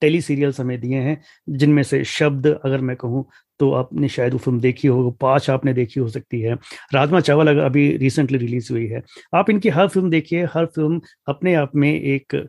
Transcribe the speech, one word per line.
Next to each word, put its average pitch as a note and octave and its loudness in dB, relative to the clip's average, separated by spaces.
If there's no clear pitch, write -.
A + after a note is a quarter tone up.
टेली D#3 2
सीरियल्स C#3 -2
हमें B2 -4
दिए B2+ -4
हैं, D3 -4
जिनमें D3 4
से C3+ 0
शब्द C#3+ 0
अगर C3+ -2
मैं B2+ -4
कहूँ, B2+ -4
तो C3+ 2
आपने B2+ -2
शायद B2 -2
वो B2+ -2
फिल्म B2 -2
देखी B2 2
हो, B2 2
पाँच C3+ 0
आपने C3 0
देखी B2 -2
हो A#2+ -2
सकती A#2+ -8
है, A2+ -2
राजमा C#3+ 4
चावल D3+ 4
अगर D3 4
अभी C#3+ 2
recently C3+ 0
रिलीज A#2+ -4
हुई A#2 -4
है। A#2 -8
आप G3 2
इनकी G3 2
हर E3 4
फिल्म F#3 0
देखिए, E3 0
हर E3 -2
फिल्म D#3+ -2
अपने F3 0
आप C#3+ 0
में D3 2
एक C#3 -4